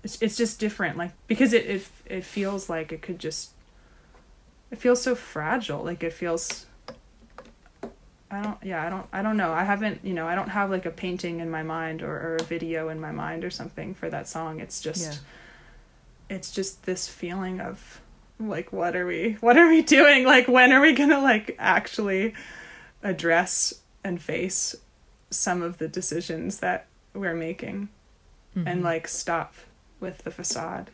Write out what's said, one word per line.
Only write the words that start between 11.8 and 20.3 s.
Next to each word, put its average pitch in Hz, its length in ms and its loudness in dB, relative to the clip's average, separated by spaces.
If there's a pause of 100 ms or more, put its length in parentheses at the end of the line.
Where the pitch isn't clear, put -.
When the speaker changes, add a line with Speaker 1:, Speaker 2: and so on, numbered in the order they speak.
Speaker 1:
or, 151 80 -8
or 160 240 -6
a 160 80 0
video 165 460 -6
in 160 100 -8
my 156 140 -10
mind 156 320 -8
or 180 60 -6
something 160 440 -12
for 160 160 -10
that 151 160 -8
song. 160 320 -8
It's - 220 -10
just, 156 400 -6 (1080)
Speaker 2:
Yeah. 196 80 -8
Speaker 1:
it's - 140 -10
just - 320 -6
this 185 240 -6
feeling 185 540 -8
of, - 400 -12 (400)
like, 196 320 -6
what 175 240 -2
are 180 100 -2
we, 180 320 -2
what 240 180 8
are 339 120 12
we 320 140 8
doing? 277 420 8
Like, 254 240 8